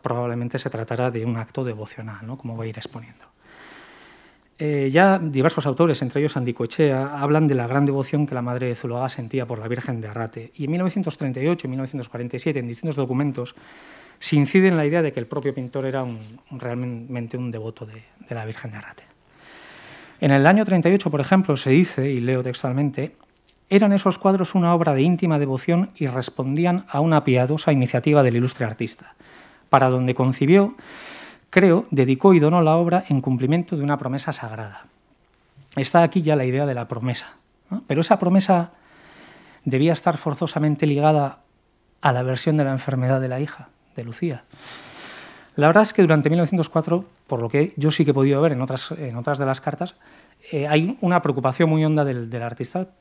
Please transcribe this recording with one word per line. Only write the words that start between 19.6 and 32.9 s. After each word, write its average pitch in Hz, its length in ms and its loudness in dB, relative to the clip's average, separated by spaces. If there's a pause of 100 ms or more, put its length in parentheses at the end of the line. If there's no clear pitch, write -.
En 143 100 4
el 139 140 6
año 202 200 6
treinta 175 220 2
y 180 60 4
ocho, 196 160 0
por 147 100 0
ejemplo, 165 380 2
se 131 140 -2
dice, 143 400 2
y 127 100 -4
leo 127 220 -2
textualmente, 131 720 -4 (540)
"Eran 202 220 4
esos 190 280 0
cuadros 190 340 0
una 175 220 4
obra 160 180 2
de 135 80 2
íntima 160 380 2
devoción 147 560 0
y 151 100 -4
respondían 143 840 -2
a 143 100 -2
una 156 240 2
piadosa 135 500 2
iniciativa 135 480 2
del 123 140 4
ilustre 123 300 -2
artista, - 500 -10 (540)
para 131 200 4
donde 127 240 0
concibió, 139 640 4 (720)
creo, 185 420 6
dedicó 135 420 6
y 170 60 8
donó 160 220 4
la 156 160 4
obra 175 320 2